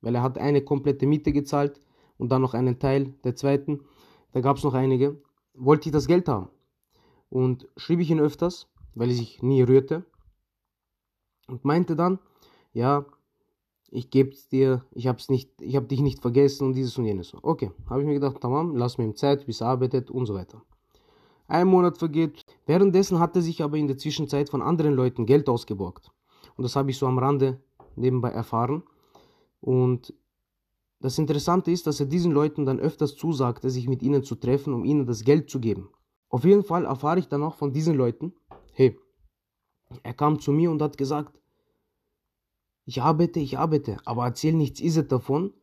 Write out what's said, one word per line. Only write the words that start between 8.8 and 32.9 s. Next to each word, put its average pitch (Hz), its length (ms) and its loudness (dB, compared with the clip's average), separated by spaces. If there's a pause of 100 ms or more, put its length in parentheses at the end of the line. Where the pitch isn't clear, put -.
weil 117 140 -2
er 123 40 0
sich 120 260 -8
nie 127 220 4
rührte 135 420 4 (1400)
und 123 180 -14
meinte 165 300 2
dann, 180 240 0 (540)
"Ja, 143 340 0 (840)
ich 120 180 -10
geb's 135 380 2
dir, 131 440 2
ich 123 140 -6
hab's 127 220 -4
nicht, 131 320 -4
ich 123 160 -6
hab 135 120 -2
dich 135 120 -2
nicht 139 200 0
vergessen" 139 460 2
und 131 60 0
dieses 127 260 -4
und 123 60 -2
jenes. 98 360 -6
Okay, 143 300 -2 (180)
hab 123 120 -2
ich 143 60 -2
mir 147 80 0
gedacht, 139 260 -2
"Tamam, 147 340 -2
lass 120 240 -2
mir 123 60 0
ihm 107 100 -4
Zeit, 139 320 0
bis 113 140 -8
er 113 80 -2
arbeitet" 127 420 -2
und 127 160 -4
so 104 80 -4
weiter. 95 260 -12 (840)
Ein 175 200 2
Monat 185 320 4
vergeht. 160 460 -2 (220)
Währenddessen 190 520 4
hat 170 160 2
er 185 80 2
sich 165 180 -4
aber 147 160 -2
in 151 120 0
der 135 100 -2
Zwischenzeit 147 500 -4
von 135 140 -4
anderen 156 320 2
Leuten 127 320 0
Geld 143 220 4
ausgeborgt. 98 640 -4 (440)
Und 131 60 -8
das 123 140 -4
hab 139 120 0
ich 131 80 -4
so 135 120 -2
am 127 100 0
Rande 131 400 0 (380)
nebenbei 123 340 0
erfahren. 120 540 -4 (760)
Und 127 540 0 (840)
das 131 180 -4
Interessante 160 540 0
ist, 175 160 -4
dass 147 100 -2
er 143 80 -2
diesen 170 240 0
Leuten 151 360 0
dann 131 120 0
öfters 151 380 -2